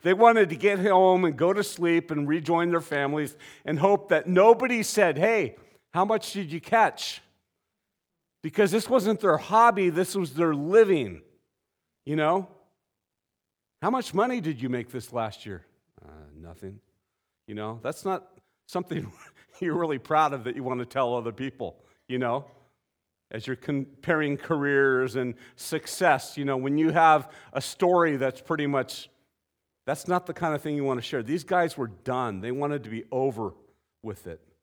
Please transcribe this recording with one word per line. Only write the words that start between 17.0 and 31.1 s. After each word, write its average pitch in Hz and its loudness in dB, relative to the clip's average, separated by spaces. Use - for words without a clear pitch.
You 104 -14
know, 110 -10
that's 147 -8
not - -6
something - -8
<laughs> - -20
you're 170 -2
really 156 -2
proud 151 0
of 120 -10
that 123 -6
you 131 -8
want 127 -4
to 120 -8
tell 123 -2
other 117 -4
people, 123 -10
you 127 -4
know? 123 -2
As 107 -12
you're 131 -6
comparing 143 -4
careers 139 0
and 123 -4
success, - -2
you 147 -6
know, 139 -2
when 139 -2
you 160 2
have 156 4
a 139 -4
story 170 2
that's 131 -4
pretty 147 -4
much, 139 -4
that's 147 -6
not 180 -2
the 160 -10
kind 165 -4
of 147 -4
thing 151 -6
you 143 -4
want 131 -2
to 117 -8
share. 127 -6